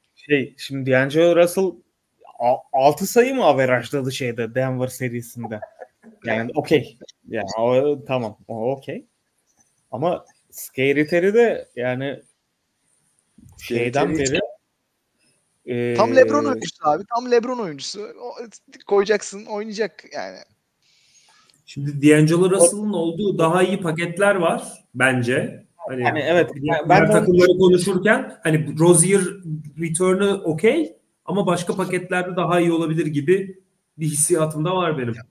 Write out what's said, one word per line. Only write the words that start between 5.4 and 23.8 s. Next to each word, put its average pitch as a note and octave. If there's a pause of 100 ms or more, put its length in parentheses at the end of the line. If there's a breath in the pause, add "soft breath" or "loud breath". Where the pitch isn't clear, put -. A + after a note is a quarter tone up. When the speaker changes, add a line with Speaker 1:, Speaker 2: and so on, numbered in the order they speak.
Speaker 1:
Yani A#2
okey. D3 (300)
Yani A2 (120)
o, C3
tamam. A#2+ (100)
O A2+
okey. C#3 (840)
Ama D#3+ (260)
Scary C#3
Terry F3
de A3+
yani B2+ (1300)
Speaker 2:
Scary A#2
Speaker 1:
şeyden B2+
Speaker 2:
Terry C3+
Speaker 1:
beri, E3+ (1600)
Speaker 2:
tam A#3
Speaker 1:
e, C4
Speaker 2:
LeBron B3+
oyuncusu A3+
abi. D#3+ (100)
Tam B3
LeBron A#3+
oyuncusu. E3+ (200)
O, A#3+ (540)
koyacaksın, G3+
oynayacak G#3+
yani. F#2+ (1300 soft breath)
Speaker 3:
Şimdi C#3+
D'Angelo D#3+
Russell'ın G3+
olduğu E3
daha E3
iyi F#3+